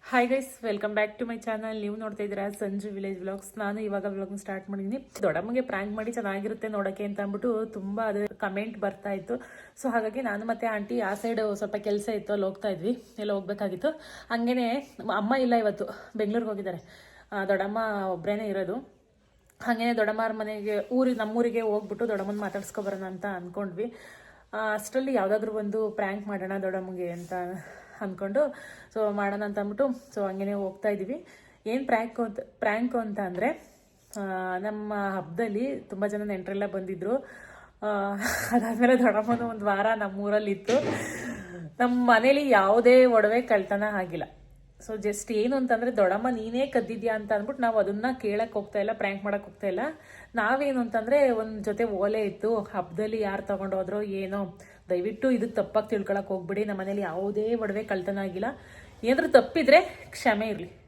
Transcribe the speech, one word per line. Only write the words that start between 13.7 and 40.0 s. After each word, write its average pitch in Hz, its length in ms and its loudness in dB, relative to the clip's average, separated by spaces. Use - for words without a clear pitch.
ಹಂಗೇನೆ 233 400 2
ಅಮ್ಮ 214 200 2
ಇಲ್ಲ 247 200 4
ಇವತ್ತು, 214 300 2
ಬೆಂಗಳೂರಿಗೆ 214 340 0
ಹೋಗಿದ್ದಾರೆ. 190 280 -6
ಆ, 196 140 -2
ದೊಡ್ಡಮ್ಮ 196 320 2
ಒಬ್ರೇನೆ 202 400 -2
ಇರೋದು. 190 280 -2
ಹಂಗೇನೆ 233 360 0
ದೊಡ್ಡಮ್ಮರ 220 340 2
ಮನೆಗೆ, 214 600 -4
ಊರಿಗೆ, 254 260 2
ನಮ್ಮೂರಿಗೆ 226 440 0
ಹೋಗ್ಬಿಟ್ಟು 208 460 -2
ದೊಡ್ಡಮ್ಮನ 208 320 -2
ಮಾತಾಡ್ಸ್ಕೊ 202 420 -6
ಬರೋಣ 196 220 -4
ಅಂತ 190 220 -8
ಅನ್ಕೊಂಡ್ವಿ. 180 580 -6
ಆ, 214 200 -2
ಅಷ್ಟರಲ್ಲಿ 262 400 -2
ಯಾವ್ದಾದ್ರು 214 380 2
ಒಂದು 214 400 -2
ಪ್ರ್ಯಾಂಕ್ 202 360 -4
ಮಾಡೋಣ 190 240 -4
ದೊಡ್ಡಮ್ಮಗೆ 185 480 -4
ಅಂತ 175 240 -8
ಅನ್ಕೊಂಡು, 202 540 -2
so 214 200 2
ಮಾಡೋಣ 202 300 0
ಅಂತ 208 160 -2
ಅಂದ್ಬಿಟ್ಟು, 226 560 -2
so 202 120 0
ಹಂಗೇನೆ 196 260 -2
ಹೋಗ್ತಾ 196 360 -2
ಇದೀವಿ. 208 360 -4
ಏನ್ 254 200 -2
ಪ್ರ್ಯಾಂಕ್ 233 340 0
ಅಂತ, 220 200 -4
ಪ್ರ್ಯಾಂಕ್ 233 560 -2
ಅಂತ 214 240 -2
ಅಂದ್ರೆ, 202 520 -4
ಆ, 185 400 -4
ನಮ್ಮ 214 360 -6
ಹಬ್ಬದಲ್ಲಿ 208 600 -2
ತುಂಬಾ 202 280 -4
ಜನ 208 160 -2
ನೆಂಟ್ರೆಲ್ಲ 196 420 -4
ಬಂದಿದ್ರು. 190 520 -2
ಆ, 208 40 -2
ಅದಾದ್ಮೇಲೆ 240 480 6
ದೊಡ್ಡಮ್ಮನು 233 500 4
ಒಂದ್ 214 140 -6
ವಾರ 202 220 2
ನಮ್ಮೂರಲ್ಲಿ 202 540 0